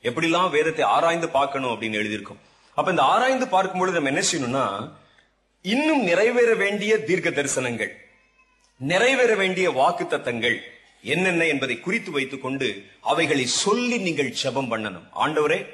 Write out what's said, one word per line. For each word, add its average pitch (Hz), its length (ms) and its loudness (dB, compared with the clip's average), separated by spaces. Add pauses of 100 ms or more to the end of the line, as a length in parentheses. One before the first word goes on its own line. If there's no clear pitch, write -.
எப்படிலாம் 165 480 0
வேதத்தை 156 340 0
ஆராய்ந்து 165 440 2
பார்க்கணும் 135 420 -2
அப்படின்னு 110 240 -4
எழுதியிருக்கும். 104 460 -6 (340)
அப்ப 175 160 0
இந்த 156 120 2
ஆராய்ந்து 247 460 2
பார்க்கும் 185 300 0
பொழுது 180 220 0
நம்ம 143 200 0
என்ன - 0 -
செய்யணும்னா, 127 800 -2 (640)
இன்னும் 277 400 0
நிறைவேற 226 520 4
வேண்டிய 208 500 0
தீர்க்க 170 260 0
தரிசனங்கள், 127 580 -2 (920)
நிறைவேற 220 560 4
வேண்டிய 185 360 2
வாக்குத்தத்தங்கள் 131 880 0 (440)
என்னென்ன 170 420 0
என்பதை 131 360 -2
குறித்து 208 300 -4
வைத்துக் 135 320 -4
கொண்டு 127 420 -4 (160)
அவைகளை 147 460 0
சொல்லி 240 520 0
நீங்கள் 147 440 -2
ஜெபம் 131 280 -2
பண்ணணும். 107 320 -6 (180)
"ஆண்டவரே, 151 540 0